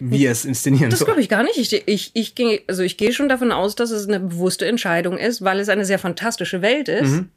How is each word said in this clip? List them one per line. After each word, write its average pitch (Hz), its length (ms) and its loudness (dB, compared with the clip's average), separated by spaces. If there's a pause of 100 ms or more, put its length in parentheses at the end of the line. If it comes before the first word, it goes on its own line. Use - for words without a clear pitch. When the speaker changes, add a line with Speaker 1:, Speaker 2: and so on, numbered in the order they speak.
Speaker 1:
wie 135 220 2
er 120 60 4
es 113 120 -4
inszenieren 135 460 2
Speaker 2:
Das 117 80 2
Speaker 1:
soll. - 80 2
Speaker 2:
glaub 415 120 2
ich 240 100 2
gar 214 160 2
nicht. 392 140 0
Ich, 220 280 -2
ich, 202 280 -2
ich 226 200 -4
gehe, 233 320 0
also 185 160 -2
ich 185 140 -2
gehe 214 160 2
schon 285 160 0
davon 247 240 0
aus, 185 240 -2
dass 233 160 -2
es 208 160 -6
eine 202 100 2
bewusste 180 480 -2
Entscheidung 175 500 0
ist, 233 260 -2
weil 190 180 2
es 202 80 -4
eine 202 160 2
sehr 185 160 0
fantastische 185 600 -4
Welt 247 280 0
ist 160 240 2
Speaker 1:
Mhm. 185 240 -2